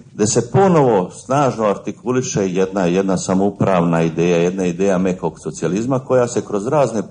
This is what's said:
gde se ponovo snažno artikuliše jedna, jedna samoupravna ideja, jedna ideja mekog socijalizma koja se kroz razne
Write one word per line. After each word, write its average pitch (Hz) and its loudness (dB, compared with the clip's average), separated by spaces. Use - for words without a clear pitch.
gde 104 0
se - 0
ponovo 139 4
snažno 127 0
artikuliše 104 -2
jedna, 95 0
jedna 92 2
samoupravna 92 0
ideja, 85 0
jedna 90 0
ideja 90 0
mekog 90 -4
socijalizma 95 -4
koja 127 0
se 107 -4
kroz 104 -4
razne 127 0